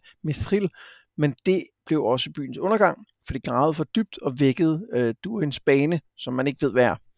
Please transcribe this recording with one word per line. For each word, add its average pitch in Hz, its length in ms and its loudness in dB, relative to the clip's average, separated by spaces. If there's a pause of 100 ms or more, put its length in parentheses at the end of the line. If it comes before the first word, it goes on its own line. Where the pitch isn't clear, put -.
(240)
mithril, 190 460 -2 (480)
men 147 180 0 (100)
det 185 180 2 (220)
blev 156 180 0
også 127 280 0
byens 131 260 -10
undergang, 196 400 2 (280)
for - 80 -8
det 135 100 -8
gravede 135 300 0
for 156 100 -4
dybt - 380 -4
og 135 180 -4
vækkede, 156 540 2
øh, 117 300 0
Durins 185 360 -4
bane, 147 420 2 (160)
som 127 160 -8
man 131 140 -2
ikke 135 180 -4
ved, 123 60 0
hvad 123 140 4
er. 90 100 2 (220)